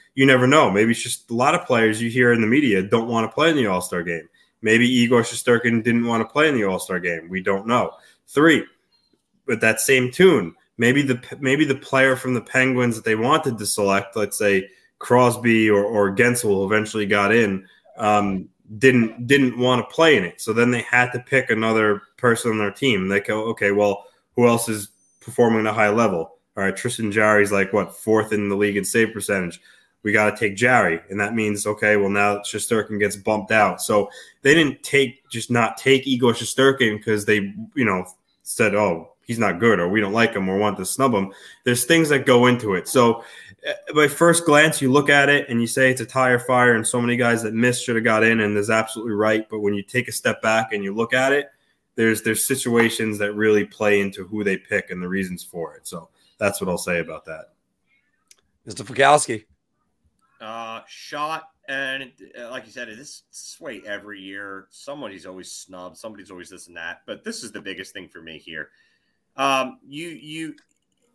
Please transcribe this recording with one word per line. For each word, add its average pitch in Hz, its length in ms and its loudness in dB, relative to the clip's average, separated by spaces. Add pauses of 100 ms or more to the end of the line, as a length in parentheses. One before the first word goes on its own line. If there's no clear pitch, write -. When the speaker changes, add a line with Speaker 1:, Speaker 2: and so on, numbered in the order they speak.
(160)
Speaker 1:
you 135 100 4
never 127 220 6
know. 135 240 4
Maybe 110 200 2
it's - 120 -2
just - 260 -10
a 117 60 -6
lot 131 180 2
of 165 120 -4
players 113 360 0
you 117 80 -4
hear 120 240 2
in 113 80 0
the 107 60 0
media 117 340 2
don't 113 260 -2
wanna 113 200 -2
play 151 240 0
in 156 40 0
the 123 120 0
All-Star 90 340 -4
game. 85 260 -8 (340)
Maybe 113 280 4
Igor 120 320 2
Shesterkin 117 640 0
didn't 117 220 0
wanna 113 200 -2
play 151 240 0
in 143 60 0
the 107 100 0
All-Star 92 340 -4
game. 85 300 -6
We 92 120 -6
don't 98 260 -4
know. 120 240 0 (360)
Three, 151 380 4 (800)
with 113 160 -4
that 110 180 2
same 127 320 2
tune, 127 420 4 (240)
maybe 123 240 2
the, 127 200 -2 (180)
maybe 139 240 0
the 135 120 0
player 135 400 0
from 127 180 -4
the 127 80 -2
Penguins 123 540 0
that 107 100 -10
they 110 100 0
wanted 127 420 0
to 104 80 -8
select, 98 520 0
let's 104 200 -4
say 98 320 0 (300)
Crosby 117 720 2
or, 101 140 4
or 104 300 0
Gensel, 117 420 2
who 98 100 0
eventually 107 400 -2
got 101 280 2
in, 101 320 0 (320)
um, 101 520 0 (280)
didn't, 120 500 2
didn't 127 300 2
wanna 123 260 2
play 160 340 4
in 92 80 0
it. - 160 -10
So 113 100 -4
then 120 200 2
they 120 100 -2
had 123 300 0
to 123 80 -6
pick 131 300 -2
another 110 520 0 (160)
person 117 340 0
on 110 60 -2
their 104 140 -2
team. 101 360 -2
They 101 140 0
go, 107 300 -4
"Okay, 104 200 0
well, 101 340 0 (300)
who 120 100 4
else 117 240 2
is 107 200 -6 (320)
performing 113 400 2
at 107 100 0
a - 20 -4
high 107 160 2
level?" 101 480 0 (180)
All 101 80 -4
right, 95 120 -2
Tristan 117 360 -6
Jarry's, 104 400 4
like, 98 220 0
what, 98 220 -2
fourth 110 360 0
in 104 160 -2
the 98 80 -2
league 101 220 0
in 95 80 -4
save 113 280 0
percentage. 98 460 -4 (440)
We 104 100 -2
gotta 107 240 2
take 101 180 -4
Jarry, 104 540 2
and 98 100 -8
that 104 160 -4
means, 107 320 -2
okay, 107 300 0
well, 98 120 0
now 101 280 0
Shesterkin 104 640 -4
gets 104 180 -2
bumped 104 340 -4
out. 104 300 2
So 104 280 0 (340)
they 139 100 6
didn't 156 280 2
take, - 480 -2
just 117 220 -8
not 117 260 0
take 135 300 2
Igor 123 260 2
Shesterkin 117 720 0
'cause 107 220 -2
they, 101 280 0 (200)
you 139 100 -2
know, 95 220 0 (380)
said, 107 320 -2
"Oh, 90 480 -2
he's 113 160 -8
not 92 200 -2
good," 110 200 4
or, 87 100 -2
"We 107 100 0
don't 101 140 -2
like 113 200 0
him," 95 140 -2
or 95 100 -2
want 104 200 0
to 95 80 -8
snub 131 280 0
him. 95 200 -2 (320)
There's 123 180 0
things 165 260 2
that 135 160 2
go 123 200 6
into 117 300 2
it. 87 120 -6
So, 120 380 2 (420)
uh, - 260 -10
by 151 140 4
first 170 380 2
glance, 151 360 4
you 135 80 2
look 143 200 2
at 143 180 4
it 143 220 2
and 117 100 0
you 117 80 0
say 131 240 2
it's 123 80 -4
a 117 60 -6
tire 127 340 2
fire 123 360 4
and 110 120 -2
so 123 140 -2
many 120 160 0
guys 117 260 0
that 110 100 -6
missed 120 300 0
should 117 140 -2
have 113 80 -2
got 110 180 2
in, 113 160 4
and 104 180 0
is 104 120 -2
absolutely 110 460 -2
right. 110 340 0
But 110 100 -8
when 104 140 -2
you 101 100 -6
take 123 240 -4
a 113 60 -10
step - 280 -4
back 110 300 0
and 104 100 -6
you 98 140 -8
look 113 180 -2
at 131 200 2
it, 143 160 -2 (460)
there's, 113 260 0
there's 120 240 -2
situations 113 720 0
that 104 160 -4
really 104 320 2
play 104 340 0
into 98 260 -6
who 104 200 -6
they 95 100 0
pick - 360 -6
and 90 120 -10
the 90 60 -8
reasons 92 340 -6
for 80 320 -12
it. - 100 -20
So 82 220 -14 (300)
that's 101 240 -4
what 92 80 -6
I'll 87 80 -4
say 87 220 -4
about 80 260 -12
that. 78 240 -16 (1160)
Speaker 2:
Mister 107 200 -14
Fikowski. 135 580 2 (960)
Speaker 3:
Uh, 113 480 -14
shot, 151 640 -10 (180)
and, 135 460 -8 (260)
uh, 120 120 -16
like 127 140 -14
you 110 60 -20
said, 123 160 -14
this, 113 420 -20
this - 300 -20
way 123 260 -14
every 104 360 -14
year. 98 480 -16
Somebody's 107 560 -16
always 92 260 -18
snubbed. 90 460 -18
Somebody's 101 340 -20
always 90 180 -18
this 90 180 -20
and 87 100 -20
that. 85 280 -12
But - 200 -16
this 226 180 -12
is 107 80 -16
the 98 80 -16
biggest 95 320 -14
thing 90 160 -18
for 82 140 -20
me 80 160 -20
here. 78 320 -16 (680)
Um, 135 500 -4
you, 151 220 -14
you, 156 480 -14 (600)